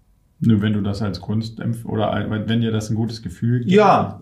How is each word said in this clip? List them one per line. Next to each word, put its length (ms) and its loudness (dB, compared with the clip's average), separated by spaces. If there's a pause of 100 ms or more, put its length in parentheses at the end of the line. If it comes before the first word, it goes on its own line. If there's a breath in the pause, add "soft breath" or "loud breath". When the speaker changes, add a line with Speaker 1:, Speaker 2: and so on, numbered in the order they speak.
(380)
Speaker 1:
Nö, 220 4
wenn 120 0
du 100 0
das 200 -4
als 180 -4
Kunst 380 -6
empf-, 260 -6
oder 280 -2
ein-, 360 -4
wenn 120 2
dir 100 0
das 200 -2
ein 40 -2
gutes 280 -4
Gefühl 380 -2
gibt. 120 0
Speaker 2:
Ja, 500 4